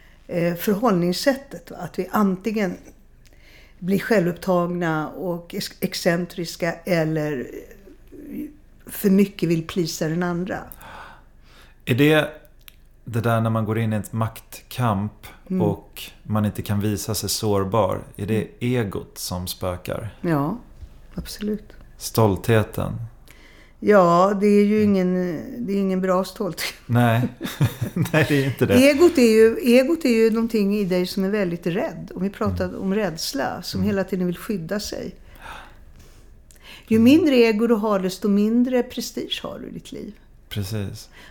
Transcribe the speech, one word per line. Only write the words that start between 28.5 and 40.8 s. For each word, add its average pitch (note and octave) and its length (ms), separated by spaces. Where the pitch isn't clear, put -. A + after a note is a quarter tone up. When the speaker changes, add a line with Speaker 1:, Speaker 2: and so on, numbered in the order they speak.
Speaker 2:
det. - 80
Speaker 1:
Egot C#4+ 440
är A#3 140
ju, A3 260
egot C4 460
är C4+ 60
ju A3+ 200
någonting A3 460
i G#3 80
dig F3+ 220
som F#3+ 180
är F#3+ 60
väldigt F#3 360
rädd. E3+ 480
Om F3 80
vi G3+ 80
pratar G3 340
Speaker 2:
Mm. - 160
Speaker 1:
om F#3+ 140
rädsla, F3+ 680
som - 180
Speaker 2:
Mm. F#3+ 80
Speaker 1:
hela G3 160
tiden F#3 220
vill F3 120
skydda G3 420
sig. - 340
Ju A3 100
Speaker 2:
Mm. A3+ 80
Speaker 1:
mindre D4 320
ego A3+ 300
du A#3+ 80
har, G#3 260
desto F#3 280
mindre A#3+ 540
prestige - 600
har - 160
du - 100
i - 20
ditt - 220
liv. G#3 200
Speaker 2:
Precis. G#2 600